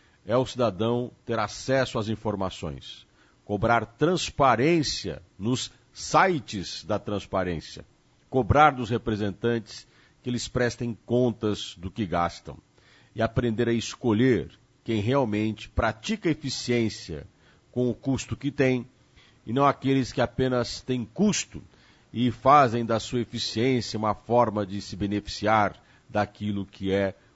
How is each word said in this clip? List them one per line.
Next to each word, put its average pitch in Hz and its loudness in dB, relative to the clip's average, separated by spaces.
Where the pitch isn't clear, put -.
é 107 0
o 127 2
cidadão 117 -2
ter 113 -4
acesso 127 -2
às 104 -4
informações, 95 -6
cobrar 110 2
transparência 139 2
nos 113 -2
sites 156 0
da 101 -2
transparência, 92 -4
cobrar 131 6
dos 123 -4
representantes 110 -2
que 123 -6
eles 120 -4
prestem 120 -2
contas 113 0
do 85 -8
que 104 -4
gastam 85 -4
e 110 -4
aprender 117 0
a 117 2
escolher 113 2
quem 113 -2
realmente 110 -2
pratica 170 -4
eficiência 117 -2
com 123 0
o 113 -2
custo 123 -4
que 143 -6
tem 131 2
e 113 -6
não 139 2
aqueles 135 2
que - -2
apenas 123 -2
têm 127 -4
custo - -2
e 120 0
fazem 123 6
da 113 0
sua 123 -4
eficiência 117 -2
uma 107 0
forma 110 0
de 98 -8
se - -12
beneficiar 104 0
daquilo 101 -4
que 95 -6
é 98 0